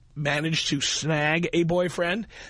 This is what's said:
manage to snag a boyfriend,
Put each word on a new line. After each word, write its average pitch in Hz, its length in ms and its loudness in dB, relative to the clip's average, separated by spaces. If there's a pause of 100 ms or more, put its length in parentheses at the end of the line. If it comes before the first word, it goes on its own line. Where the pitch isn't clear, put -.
(160)
manage 147 540 0
to 139 100 0
snag 151 720 0
a 170 100 4
boyfriend, 180 640 0 (220)